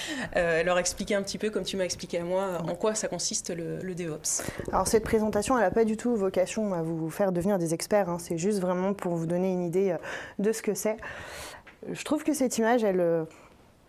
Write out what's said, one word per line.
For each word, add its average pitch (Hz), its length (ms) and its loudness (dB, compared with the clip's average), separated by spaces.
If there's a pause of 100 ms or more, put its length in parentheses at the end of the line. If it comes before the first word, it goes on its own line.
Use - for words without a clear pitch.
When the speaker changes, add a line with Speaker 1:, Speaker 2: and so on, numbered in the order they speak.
(360)
Speaker 1:
euh, 170 280 4
leur 180 160 2
expliquer 190 340 0
un 202 80 2
petit 196 160 -6
peu, 214 140 -2
comme 208 100 0
tu 185 160 -4
m'as 185 60 2
expliqué 175 340 -4
à 170 60 -2
moi, 185 440 0
en 175 60 -2
quoi 214 220 2
ça 202 120 -2
consiste 180 480 -4
le, 160 280 -6
le 185 100 -6
DevOps. 160 480 -4 (300)
Speaker 2:
Alors 185 160 2
cette 214 160 4
présentation, 214 560 2
elle 214 40 4
n'a 185 60 6
pas 226 160 4
du 220 100 2
tout 240 200 0
vocation 190 580 0
à 170 80 0
vous 160 300 -2
faire 190 200 2
devenir 180 280 2
des 165 160 0
experts, 196 340 2
hein, 175 80 -2
c'est 170 220 -4
juste 196 220 2
vraiment 185 340 0
pour 185 180 -2
vous 165 140 -2
donner 180 260 0
une 180 100 0
idée, 180 280 2
euh, 160 60 -2 (420)
de 208 120 2
ce 220 120 -4
que 202 100 0
c'est. 214 240 -2 (920)
Je 175 120 -8
trouve 302 200 0
que 311 100 2
cette 262 240 0
image, 226 260 4
elle, 185 160 4
euh, 165 260 4 (640)